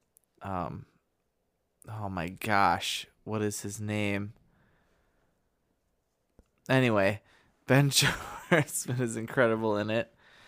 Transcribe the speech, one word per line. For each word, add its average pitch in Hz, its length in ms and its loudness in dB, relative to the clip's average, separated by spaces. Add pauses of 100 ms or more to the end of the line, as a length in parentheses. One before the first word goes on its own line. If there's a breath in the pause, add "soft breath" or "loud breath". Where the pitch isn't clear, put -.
(400)
um, 92 460 -8 (1000)
oh 107 200 -10
my 90 200 -6
gosh, 95 760 0 (180)
what 107 180 -4
is 104 200 -2
his 101 180 -10
name? 104 520 -4 (2250)
Anyway, 107 520 4 (460 soft breath)
Ben 135 240 6
<laughs> - 0 -
Schwartzman - 1120 0
is 117 160 -2
incredible 113 640 2
in 104 120 -2
it. 113 220 -2 (360 soft breath)